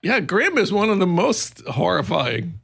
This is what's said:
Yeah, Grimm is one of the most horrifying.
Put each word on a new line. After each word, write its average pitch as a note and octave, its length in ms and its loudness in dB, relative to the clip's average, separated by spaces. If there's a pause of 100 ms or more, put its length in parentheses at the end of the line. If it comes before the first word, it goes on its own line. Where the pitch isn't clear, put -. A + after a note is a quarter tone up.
Yeah, B3 180 2
Grimm B3 360 0
is F#3+ 160 2
one G#3 160 2
of G3+ 120 2
the F#3 60 4
most F#3 600 0
horrifying. C3+ 960 -2